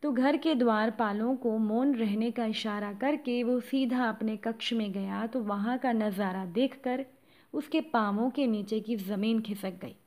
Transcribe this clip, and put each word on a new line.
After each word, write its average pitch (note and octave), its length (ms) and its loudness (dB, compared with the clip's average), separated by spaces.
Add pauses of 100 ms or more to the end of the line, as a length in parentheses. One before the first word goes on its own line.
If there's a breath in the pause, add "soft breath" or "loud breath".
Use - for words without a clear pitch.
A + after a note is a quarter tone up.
तो D4 100 0
घर B3+ 240 4
के D#4 180 2
द्वारपालों A3+ 800 2
को A3+ 220 0
मौन A#3 360 2
रहने A3+ 360 0
का A#3 160 -2
इशारा G#3 460 -2
करके C4 500 0
वो B3 180 2
सीधा B3+ 480 0
अपने A3 280 -2
कक्ष A3+ 360 -4
में G#3+ 200 0
गया G3 340 -4
तो A#3+ 140 -2
वहाँ G#3 380 0
का B3+ 140 2
नज़ारा G3 520 0
देखकर B3+ 640 -2 (460 soft breath)
उसके D4+ 280 -2
पाँवों A3+ 500 0
के C#4 160 0
नीचे G#3+ 340 0
की A3 160 -2
ज़मीन G#3 440 0
खिसक G3 420 -6
गई। E3+ 140 -12 (100)